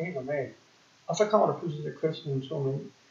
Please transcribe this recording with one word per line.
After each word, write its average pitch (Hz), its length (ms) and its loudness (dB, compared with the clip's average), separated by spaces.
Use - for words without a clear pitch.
er 165 40 -2
helt 143 120 -4
normalt. 135 360 -4
Og 165 100 -2
så 208 100 6
kommer 208 200 6
der 151 120 2
pludselig 147 300 -4
et - 140 -10
kys 160 240 0
mellem 135 220 -2
to 151 100 -4
mænd 135 320 -2